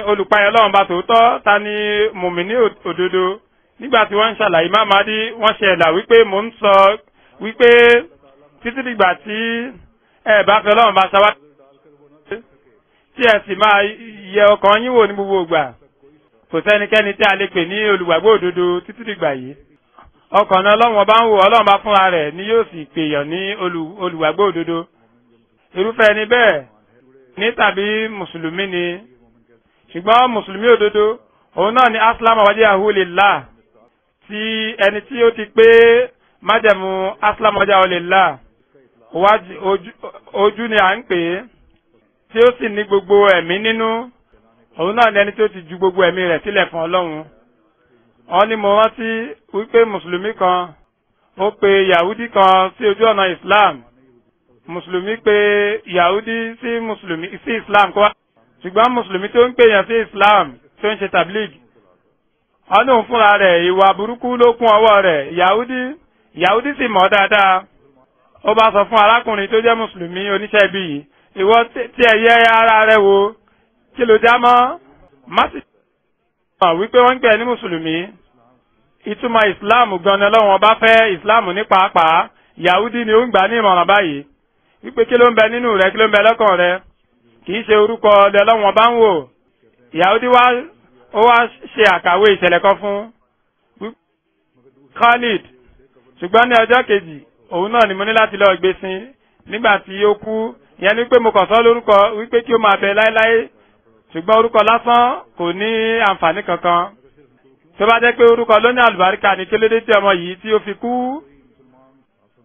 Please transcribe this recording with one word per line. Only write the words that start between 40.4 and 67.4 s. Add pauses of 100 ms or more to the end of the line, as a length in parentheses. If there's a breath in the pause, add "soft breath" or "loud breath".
ni
à
ń
pè (140)
é, (920)
tí
ó
sì
ní
gbogbo
ẹ̀mí
nínú, (680)
òun
náà
ni
ẹni
tí
ó
ti
ju
gbogbo
ẹ̀mí
rẹ̀
sílẹ̀
fún
Ọlọ́run. (1040)
Wọ́n
ní
mo
rántí (420)
wípé
Mùsùlùmí
kan, (720)
ó
pe (180)
Yahudi
kan
sí
ojú
ọ̀nà
Islam. (840)
Mùsùlùmí
pe (480)
Yahudi (180)
sí (100)
Mùsùlùmí, (120)
sí
Islam
kó
wá. (520)
Ṣùgbọ́n
Mùsùlùmí
tó
ń
pè
yàn
sí
Islam, (300)
tó
ń
ṣe
tabligh, (1160)
wọ́n
ní
òun
fúnra
rẹ̀,
ìwà
burúkú
ló
kún
ọwọ́
rẹ̀.
Yahudi, (540)
Yahudi
sì
mọ̀
dáadáa. (800)